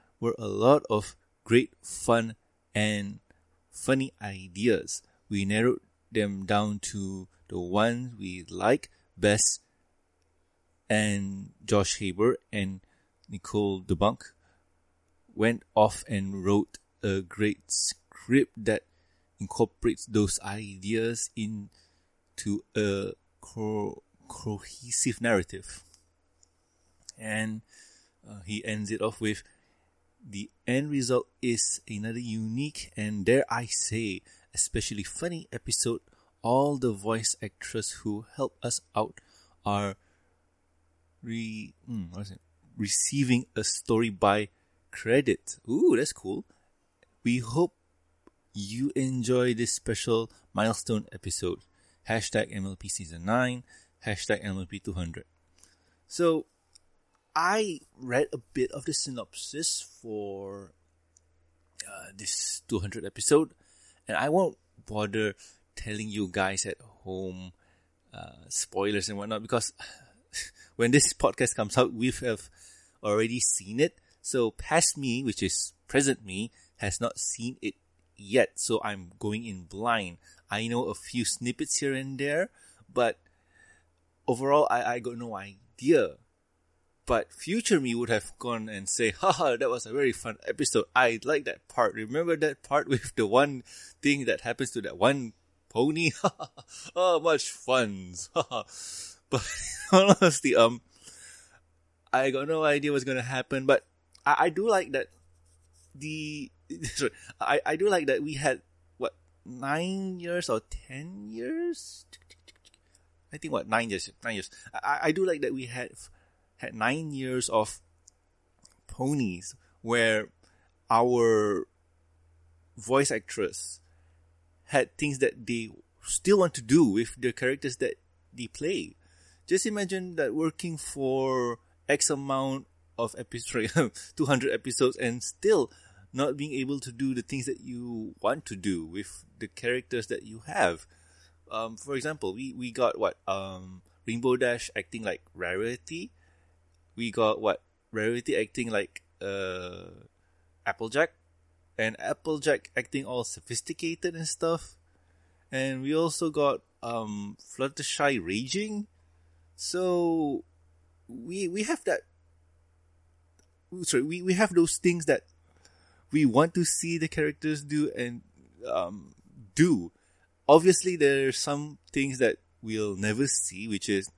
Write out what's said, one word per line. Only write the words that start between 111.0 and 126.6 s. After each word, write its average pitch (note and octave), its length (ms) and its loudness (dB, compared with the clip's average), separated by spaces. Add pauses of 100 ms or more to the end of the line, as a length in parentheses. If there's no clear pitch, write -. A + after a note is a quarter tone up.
years? D#4 800 -6 (1300)
I D3 40 -12
think, D#3 160 -6
what, G#2 160 0
nine A2+ 220 2
years, F#2+ 200 -4 (140)
nine A2+ 100 -4
years. F#2+ 160 -6 (220)
I, - 320 -2
I D#3 80 4
do F#3 140 2
like D#3 160 0
that B2+ 100 0
we C3 140 -8
had, B2 240 -8 (640)
had - 180 -10
nine D3 380 -2
years B2+ 380 -4
of A2 300 0 (1080)
ponies B2+ 680 -2 (280)
where A2+ 480 2 (580)
our A2+ 800 4 (1120)
voice C3 320 2
actress - 680 -4 (920)
had C3 240 2
things C#3+ 220 -2
that B2+ 280 2
they A2+ 240 -4 (300)
still - 380 4
want F3+ 160 4
to B2 80 -8